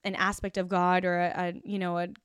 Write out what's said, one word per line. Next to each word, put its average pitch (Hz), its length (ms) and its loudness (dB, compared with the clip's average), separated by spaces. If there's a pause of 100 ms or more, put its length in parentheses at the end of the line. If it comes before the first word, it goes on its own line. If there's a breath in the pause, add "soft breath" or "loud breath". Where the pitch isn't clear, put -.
an 196 100 -2
aspect 196 440 -2
of 185 100 0
God 180 360 4
or 175 140 2
a, 175 180 2
a, 180 300 -4
you 202 140 -4
know, 175 180 -2
a 175 120 -2 (160)